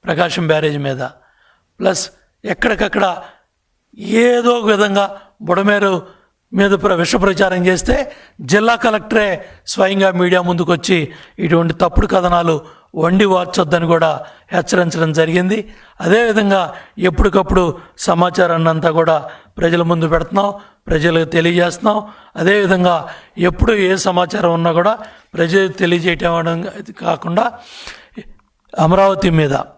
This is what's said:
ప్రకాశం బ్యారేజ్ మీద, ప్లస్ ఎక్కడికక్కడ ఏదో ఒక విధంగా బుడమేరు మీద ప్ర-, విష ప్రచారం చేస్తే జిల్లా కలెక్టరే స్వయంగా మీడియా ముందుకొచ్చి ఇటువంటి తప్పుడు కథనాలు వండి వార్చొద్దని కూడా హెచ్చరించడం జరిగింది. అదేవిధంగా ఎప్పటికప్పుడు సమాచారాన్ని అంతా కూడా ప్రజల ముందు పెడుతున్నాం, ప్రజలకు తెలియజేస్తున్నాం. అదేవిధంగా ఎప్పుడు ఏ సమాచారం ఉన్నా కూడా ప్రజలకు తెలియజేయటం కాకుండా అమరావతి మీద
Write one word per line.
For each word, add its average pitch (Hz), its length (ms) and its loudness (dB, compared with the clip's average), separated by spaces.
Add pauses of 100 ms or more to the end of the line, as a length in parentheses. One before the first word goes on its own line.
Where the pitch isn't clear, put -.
ప్రకాశం 175 420 -2
బ్యారేజ్ 156 320 0
మీద, 139 240 -6 (760)
ప్లస్ 185 240 -2 (400)
ఎక్కడికక్కడ 208 640 -2 (1200)
ఏదో 240 320 2
ఒక 220 80 -4
విధంగా 202 400 2 (360)
బుడమేరు 196 520 0 (580)
మీద 196 180 2
ప్ర-, 190 320 0
విష 175 140 -2
ప్రచారం 185 500 0
చేస్తే 185 280 0 (460)
జిల్లా 208 340 2
కలెక్టరే 214 540 0 (380)
స్వయంగా 190 440 0
మీడియా 180 320 2
ముందుకొచ్చి 175 560 0 (400)
ఇటువంటి 170 360 0
తప్పుడు 185 320 0
కథనాలు 175 480 2 (420)
వండి 180 280 2
వార్చొద్దని 180 640 0
కూడా 165 240 2 (420)
హెచ్చరించడం 165 600 0
జరిగింది. 175 460 0 (420)
అదేవిధంగా 202 600 2 (380)
ఎప్పటికప్పుడు 185 680 2 (340)
సమాచారాన్ని 175 720 0
అంతా 160 200 0
కూడా 160 260 2 (420)
ప్రజల 170 240 2
ముందు 165 260 0
పెడుతున్నాం, 175 400 0 (380)
ప్రజలకు 165 500 0
తెలియజేస్తున్నాం. 175 600 0 (380)
అదేవిధంగా 180 580 2 (440)
ఎప్పుడు 180 340 0 (160)
ఏ - 80 2
సమాచారం 180 580 0
ఉన్నా 165 180 0
కూడా 175 200 2 (420)
ప్రజలకు 170 480 0
తెలియజేయటం 170 800 -2 (360)
కాకుండా 170 440 -2 (1300)
అమరావతి 190 580 2
మీద 156 240 2 (240)